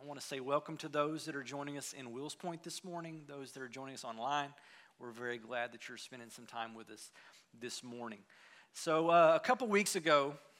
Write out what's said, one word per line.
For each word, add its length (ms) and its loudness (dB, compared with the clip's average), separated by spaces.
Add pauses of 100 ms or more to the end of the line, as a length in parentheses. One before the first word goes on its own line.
I 20 -16
wanna 180 -12
say 180 -6
welcome 380 0
to 120 -10
those 360 0
that 100 -6
are 80 -6
joining 340 -6
us 160 -8
in 180 -10
Wills 220 -8
Point 300 -8
this 200 -10
morning, 440 -10
those 240 -12
that 100 -12
are 80 -8
joining 240 -10
us 100 -12
online. 520 -2 (420)
We're 140 -12
very 260 -4
glad 360 -4
that 140 -16
you're 120 -12
spending 320 -14
some 160 -16
time 260 -8
with 160 -14
us 220 -18 (480)
this 240 -8
morning. 400 -10 (500)
So, 360 2
uh, 260 10
a 40 2
couple 280 2
weeks 280 4
ago, 400 6 (240)